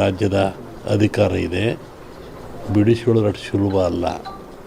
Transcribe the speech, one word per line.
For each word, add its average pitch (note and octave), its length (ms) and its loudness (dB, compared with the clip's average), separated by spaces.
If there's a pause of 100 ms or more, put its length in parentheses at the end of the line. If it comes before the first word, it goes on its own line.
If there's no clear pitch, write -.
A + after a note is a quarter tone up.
ರಾಜ್ಯದ G2 380 2 (560)
ಅಧಿಕಾರ G#2 360 4 (160)
ಇದೆ, F2+ 180 -2 (1080)
ಬಿಡಿಸಿಕೊಳ್ಳೋದು A2+ 560 4
ಅಷ್ಟು - 180 -10
ಸುಲಭ G2 260 0 (160)
ಅಲ್ಲ. F2 140 -2 (600)